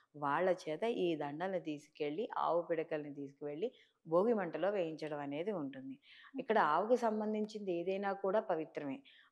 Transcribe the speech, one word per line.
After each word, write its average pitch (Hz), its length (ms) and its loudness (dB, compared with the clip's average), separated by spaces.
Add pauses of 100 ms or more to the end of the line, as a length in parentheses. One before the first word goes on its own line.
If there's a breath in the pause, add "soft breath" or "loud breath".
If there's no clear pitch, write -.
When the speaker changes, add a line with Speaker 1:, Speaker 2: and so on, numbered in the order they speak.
(160 soft breath)
Speaker 1:
వాళ్ళ 147 340 2
చేత 165 340 -2
ఈ 185 320 2
దండల్ని 151 440 -4
తీసుకెళ్ళి 156 800 -4
ఆవు 156 240 2
పిడకల్ని 156 520 -2
తీసుకువెళ్ళి 147 580 -6 (360 soft breath)
భోగి 180 260 6
మంటలో 175 360 0
వేయించడం 156 500 -2
అనేది 147 320 -4
ఉంటుంది. 135 440 -6 (440 soft breath)
ఇక్కడ 214 180 2
Speaker 2:
ఓకే. 180 100 8
Speaker 1:
ఆవుకు 190 280 4
సంబంధించింది 214 800 0
ఏదైనా 190 400 0
కూడా 190 260 2
పవిత్రమే. 151 580 -2 (340 soft breath)